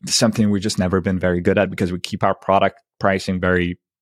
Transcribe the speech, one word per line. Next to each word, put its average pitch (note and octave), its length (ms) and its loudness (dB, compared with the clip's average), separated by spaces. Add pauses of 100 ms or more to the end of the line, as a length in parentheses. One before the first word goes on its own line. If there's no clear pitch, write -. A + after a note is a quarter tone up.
something G#2+ 460 0
we've G2+ 100 0
just G#2+ 160 -4
never F#2 220 0
been F#2+ 180 -2
very F2+ 220 0
good F#2+ 180 2
at F#2+ 120 2
because F#2+ 220 -4
we F2+ 80 -6
keep - 240 -8
our G2 120 4
product G2 460 0 (180)
pricing F#2+ 400 0
very F2+ 400 0 (220)